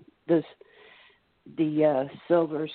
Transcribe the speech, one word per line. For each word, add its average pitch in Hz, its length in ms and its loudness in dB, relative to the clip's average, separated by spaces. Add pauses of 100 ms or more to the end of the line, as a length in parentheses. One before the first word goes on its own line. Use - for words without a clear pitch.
(280)
this, 165 160 4 (1120)
the, 151 280 0
uh, 143 320 0 (100)
silver 156 480 0